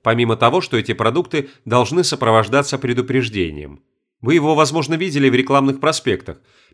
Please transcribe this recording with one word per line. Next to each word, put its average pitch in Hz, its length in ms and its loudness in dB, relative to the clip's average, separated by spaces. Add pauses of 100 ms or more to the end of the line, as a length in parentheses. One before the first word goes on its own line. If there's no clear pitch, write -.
помимо 117 320 2
того, 120 240 2
что 147 180 -2
эти 107 160 -2
продукты 139 560 -2 (160)
должны 123 380 2
сопровождаться 127 720 0
предупреждением. 110 1040 -4 (400)
Вы 127 140 2
его, 156 180 2
возможно, 151 420 0
видели 147 340 2
в 120 60 2
рекламных 135 440 2
проспектах. 131 580 -4 (360)